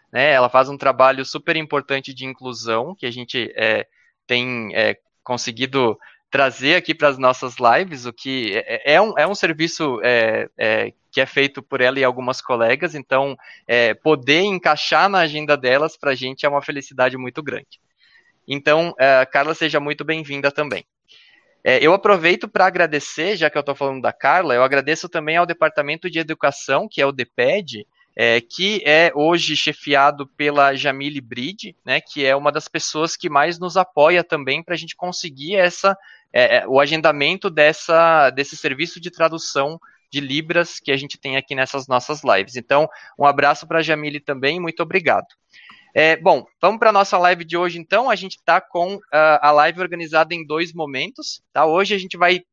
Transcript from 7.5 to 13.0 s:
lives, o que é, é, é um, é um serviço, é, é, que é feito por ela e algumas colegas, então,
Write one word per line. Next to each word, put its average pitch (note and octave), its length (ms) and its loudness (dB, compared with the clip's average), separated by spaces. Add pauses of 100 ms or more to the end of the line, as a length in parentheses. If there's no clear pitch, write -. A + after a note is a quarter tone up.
lives, B2+ 480 0
o A#2+ 80 -10
que B2+ 420 -6
é, A2+ 380 -2
é, - 20 6
é F3 60 6
um, G#3+ 180 0
é D3+ 80 2
um G3 80 -4
serviço, D#3+ 680 -2
é, A2+ 460 2 (100)
é, A2 340 -2 (180)
que - 100 -2
é C3 40 0
feito C#3 380 -2
por C3 180 -6
ela C3 180 2
e C3 60 2
algumas B2+ 380 -2
colegas, C3 520 0
então, C#3 440 -2 (280)